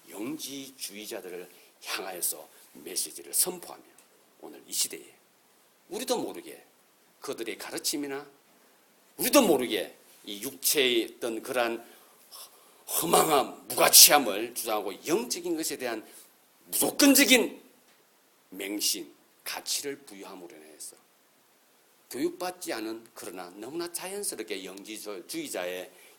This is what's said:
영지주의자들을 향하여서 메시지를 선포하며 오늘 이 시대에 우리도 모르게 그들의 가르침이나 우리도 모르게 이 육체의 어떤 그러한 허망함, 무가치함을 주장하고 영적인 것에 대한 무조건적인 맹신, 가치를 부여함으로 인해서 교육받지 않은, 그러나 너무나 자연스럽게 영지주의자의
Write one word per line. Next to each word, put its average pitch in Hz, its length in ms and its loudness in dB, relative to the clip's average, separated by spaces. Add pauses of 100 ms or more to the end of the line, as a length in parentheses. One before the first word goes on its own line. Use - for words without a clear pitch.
영지주의자들을 113 1400 -10 (340)
향하여서 87 640 -6 (260)
메시지를 73 600 -8
선포하며 - 500 -2 (580)
오늘 73 260 -18
이 90 60 -12
시대에 - 300 -2 (880)
우리도 240 280 -2
모르게 85 460 -8 (560)
그들의 113 380 -8
가르침이나 143 680 -6 (920)
우리도 262 240 6
모르게 123 560 2 (280)
이 104 160 -12
육체의 123 760 2
어떤 113 240 -4
그러한 117 520 -2 (1080)
허망함, 156 680 4
무가치함을 135 840 8
주장하고 104 540 -4
영적인 180 480 -2
것에 156 220 -4
대한 117 280 -6 (600)
무조건적인 262 960 6 (880)
맹신, 98 640 -4 (300)
가치를 - 560 -6
부여함으로 95 560 -16
인해서 78 400 -18 (1120)
교육받지 170 640 -6
않은, 113 400 -6
그러나 90 420 -12
너무나 156 360 -8
자연스럽게 190 720 -6
영지주의자의 95 1300 -8 (260)